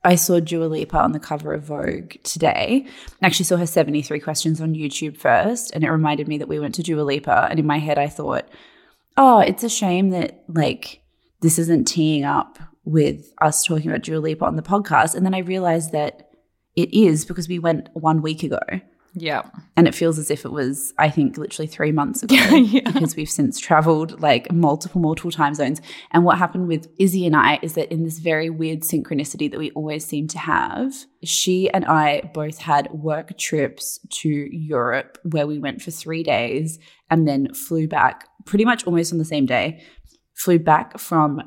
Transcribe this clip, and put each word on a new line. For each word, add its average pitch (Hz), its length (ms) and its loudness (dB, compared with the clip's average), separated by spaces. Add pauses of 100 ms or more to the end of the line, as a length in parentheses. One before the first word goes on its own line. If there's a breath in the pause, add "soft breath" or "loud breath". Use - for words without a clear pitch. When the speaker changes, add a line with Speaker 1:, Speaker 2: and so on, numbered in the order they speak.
Speaker 1:
I 180 100 6
saw 175 240 2
Dua 165 280 -2
Lipa 156 320 -2
on 156 140 4
the 156 80 -4
cover 151 340 -6
of 151 80 -8
Vogue 151 600 -8
today. - 640 0 (360 loud breath)
I 190 40 2
actually 180 200 2
saw 180 100 2
her 170 100 0
seventy-three 147 540 0
questions 160 400 -2
on 160 140 -2
YouTube 151 420 -6
first, 135 580 2
and 160 100 0
it - 60 0
reminded 151 380 0
me 151 100 -4
that 143 100 -8
we 151 100 -4
went 147 180 -6
to 170 60 -6
Dua 156 200 -2
Lipa. 143 460 2
And 160 100 0
in 151 80 0
my 147 120 0
head, 151 200 -2
I 143 100 0
thought, 147 360 -6 (720 soft breath)
"Oh, 262 240 10
it's - 240 2
a 233 60 -2
shame 190 400 2
that, - 380 -4
like, - 520 -2 (400)
this 160 180 2
isn't 165 280 2
teeing 156 380 0
up 143 340 -2 (260)
with 147 560 0
us 151 240 2
talking 156 260 -2
about - 120 -4
Dua 160 180 -6
Lipa 156 240 -4
on 156 120 0
the 156 60 -4
podcast." 190 520 2
And 175 100 0
then 190 100 0
I 190 40 -2
realized 170 540 -2
that - 360 -6 (480)
it 170 160 0
is 170 320 6
because 170 240 -8
we 180 100 -4
went 165 360 -2
one 156 260 2
week 160 220 -6
ago. - 180 -4 (560)
Speaker 2:
Yeah. 156 260 -4 (340)
Speaker 1:
And 165 120 8
it 147 80 0
feels 160 240 0
as 147 100 -6
if - 140 -4
it - 80 -10
was, 139 440 -6
I 151 140 4
think, 143 260 0
literally 156 300 -8
three 151 240 -2
months 151 320 -2
ago 254 140 4
Speaker 2:
<laughs> 247 180 6
Yeah. 240 380 4
Speaker 1:
because 160 240 0
we've 151 120 -6
since - 300 -2
traveled, 160 640 2
like, 160 300 2
multiple, 165 480 2
multiple 160 320 -2
time 151 200 0
zones. 147 280 -2 (320 loud breath)
And 170 120 6
what 170 140 4
happened 180 300 -2
with 165 180 -2 (100)
Izzy 185 300 2
and 156 80 4
I 147 260 4
is 160 140 -6
that - 160 -4
in 165 140 -2
this 160 160 -8
very 160 300 0
weird 160 320 -6
synchronicity 147 680 -4
that - 80 -8
we 156 140 -6
always 156 340 -6
seem 151 220 -6
to 175 100 -10
have, - 560 -2 (300)
she 185 460 0
and 190 160 0
I 151 460 2
both 156 260 -8
had 143 340 0
work 156 440 -6
trips - 640 -4 (220)
to 160 80 -2
Europe 143 960 -4
where 151 240 -2
we 151 100 -6
went 139 240 -8
for 170 80 -12
three 160 320 -8
days 147 560 -2 (320 soft breath)
and 160 160 4
then 139 260 0
flew 160 360 -4
back - 400 0 (160)
pretty 208 200 2
much 233 220 0
almost 170 260 0
on 170 60 -2
the 156 60 0
same 147 200 0
day, 127 380 -2 (520 soft breath)
flew 175 260 2
back 160 400 0
from 151 460 0